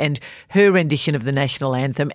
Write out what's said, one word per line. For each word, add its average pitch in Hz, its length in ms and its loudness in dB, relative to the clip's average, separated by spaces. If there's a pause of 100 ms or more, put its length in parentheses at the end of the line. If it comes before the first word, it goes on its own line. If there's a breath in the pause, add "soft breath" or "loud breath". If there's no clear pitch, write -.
and 147 180 -2 (300 loud breath)
her 202 240 4
rendition 151 420 0
of 131 80 -2
the 127 80 -2
national 135 460 -2
anthem 135 380 -2